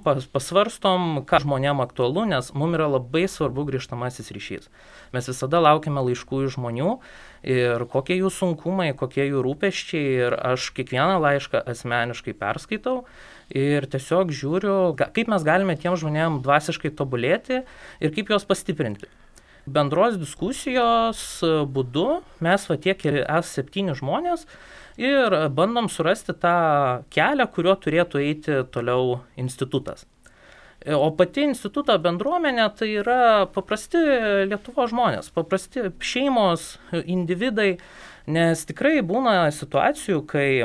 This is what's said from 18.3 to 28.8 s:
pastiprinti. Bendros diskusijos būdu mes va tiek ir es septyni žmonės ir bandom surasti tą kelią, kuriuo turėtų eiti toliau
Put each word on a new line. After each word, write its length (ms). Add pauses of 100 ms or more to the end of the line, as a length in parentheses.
pastiprinti. 640 (560)
Bendros 540
diskusijos 1200
būdu 800 (220)
mes 260
va 100
tiek 280
ir 180
es 320
septyni 400
žmonės 480 (520)
ir 360 (200)
bandom 380
surasti 420
tą 720 (100)
kelią, 400
kuriuo 260
turėtų 440
eiti 380 (120)
toliau 460 (180)